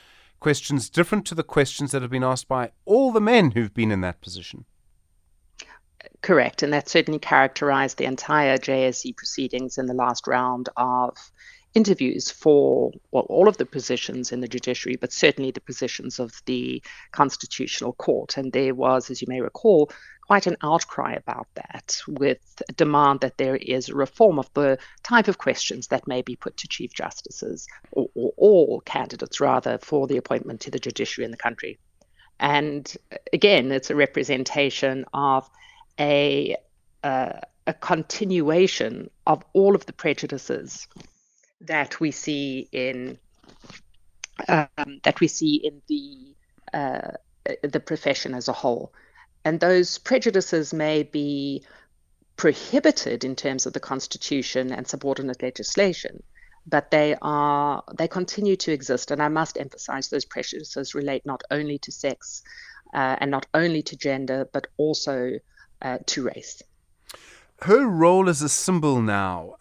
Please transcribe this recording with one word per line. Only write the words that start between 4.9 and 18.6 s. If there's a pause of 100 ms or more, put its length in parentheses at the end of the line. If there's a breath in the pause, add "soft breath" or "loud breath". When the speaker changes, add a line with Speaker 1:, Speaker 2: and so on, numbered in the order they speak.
Speaker 2:
Correct,
and
that
certainly
characterized
the
entire
J
S
C
proceedings
in
the
last
round
of (560 loud breath)
interviews
for, (200)
well,
all
of
the
positions
in
the
judiciary,
but
certainly
the
positions
of (140)
the (280 loud breath)
Constitutional
Court.
And
there